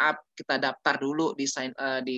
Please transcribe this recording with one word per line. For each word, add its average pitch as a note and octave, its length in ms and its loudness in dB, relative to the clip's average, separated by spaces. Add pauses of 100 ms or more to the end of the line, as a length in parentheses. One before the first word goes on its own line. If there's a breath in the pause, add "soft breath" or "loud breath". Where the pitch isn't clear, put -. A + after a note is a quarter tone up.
up, D3+ 320 2
kita - 240 -2
daftar C#3 400 0
dulu D3 400 0
di C#3 80 -2
sign, C3 320 -6
eh, C3 240 -2
di B2+ 160 -4